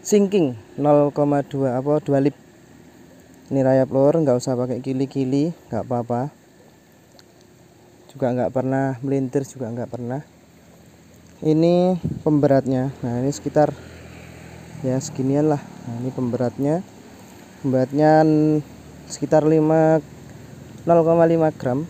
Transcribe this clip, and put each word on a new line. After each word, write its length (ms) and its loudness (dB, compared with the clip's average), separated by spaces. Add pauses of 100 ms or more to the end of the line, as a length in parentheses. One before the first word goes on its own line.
sinking 560 2 (160)
nol 400 2
koma 320 0
dua, 320 -2
apa, 240 -2
dua 160 0
lip. 160 0 (1120)
Ini 160 0
rayap 240 4
lur, 320 2
nggak 160 2
usah 240 -4
pakai 240 -4
kili-kili, 720 -2 (160)
nggak 160 -6
apa-apa. 400 -4 (1800)
Juga 240 -4
nggak 160 -2
pernah 480 -2
melintir, 480 -4
juga 240 -10
nggak 160 -8
pernah. 340 -8 (1160)
Ini 560 2 (320)
pemberatnya. 720 2
Nah, 240 -4
ini 80 -2
sekitar 400 0 (1120)
ya 160 -2
seginian 560 -2
lah. 80 -10
Nah, 400 -14
ini 80 -6
pemberatnya. 720 -2 (800)
Pemberatnya 640 2
n-, 360 2 (440)
sekitar 400 0
lima, 520 4 (880)
nol 160 6
koma 240 4
lima 240 2
gram. 380 -4